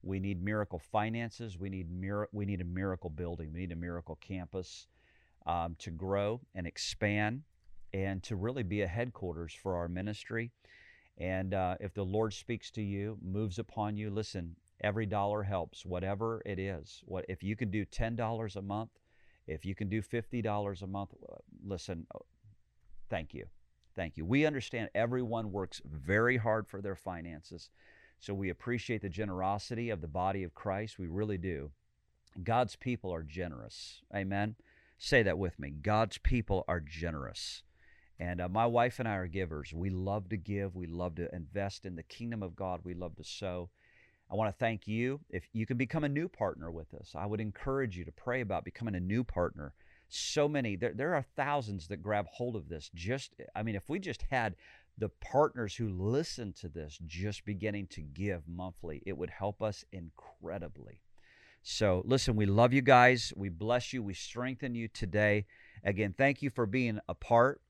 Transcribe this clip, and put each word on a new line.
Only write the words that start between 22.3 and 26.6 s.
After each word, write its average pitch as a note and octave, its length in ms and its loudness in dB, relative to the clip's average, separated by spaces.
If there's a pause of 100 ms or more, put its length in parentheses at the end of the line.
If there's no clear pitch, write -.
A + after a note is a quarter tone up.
thank E2 260 -4
you. A1 100 -8 (500)
Thank E2 220 -4
you. D2+ 80 -4
We C3+ 220 4
understand B2+ 480 -2
everyone A#2 580 0
works F#2+ 320 -4
very F#2 540 4
hard A2 280 2